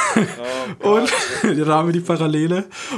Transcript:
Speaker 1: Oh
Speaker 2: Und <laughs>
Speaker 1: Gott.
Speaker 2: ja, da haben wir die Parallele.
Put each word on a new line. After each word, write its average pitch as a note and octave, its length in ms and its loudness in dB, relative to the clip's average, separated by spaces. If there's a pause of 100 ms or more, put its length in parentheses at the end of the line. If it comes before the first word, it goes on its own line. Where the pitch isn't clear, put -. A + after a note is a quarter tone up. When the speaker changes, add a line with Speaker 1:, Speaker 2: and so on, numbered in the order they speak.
(800)
Speaker 1:
Oh G3+ 100 4
Speaker 2:
Und A#3 200 4 (160)
<laughs> - 140 -6
Speaker 1:
Gott. D3 160 2
Speaker 2:
ja, D3+ 80 0
da D#3 100 2
haben E3 140 2
wir E3+ 40 2
die F3 60 2
Parallele. E3 640 0 (340)